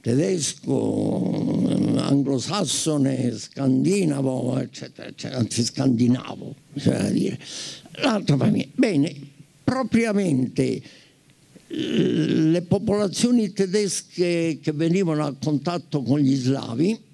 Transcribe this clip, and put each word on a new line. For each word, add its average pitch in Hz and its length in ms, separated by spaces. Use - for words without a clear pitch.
tedesco, - 2000
anglosassone, 135 1400
scandinavo, 131 1200
eccetera, 131 500
eccetera, - 300
anzi 117 260
scandinavo, 123 920
bisogna - 380
dire. - 280
L'altra 202 380
famiglia. - 380
Bene, 165 400
propriamente, 196 1200
eh, - 80
le 160 840
popolazioni 208 920
tedesche 175 1080
che 156 100
venivano 165 520
a 139 100
contatto 147 680
con 139 180
gli 135 160
slavi 135 600